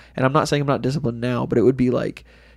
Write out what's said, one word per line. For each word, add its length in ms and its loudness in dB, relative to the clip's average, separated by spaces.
And 80 -2
I'm 80 2
not 160 2
saying 120 0
I'm 80 -2
not 140 0
disciplined 380 -2
now, 260 -2
but 120 0
it 40 4
would 140 4
be, 140 2
like, 340 -4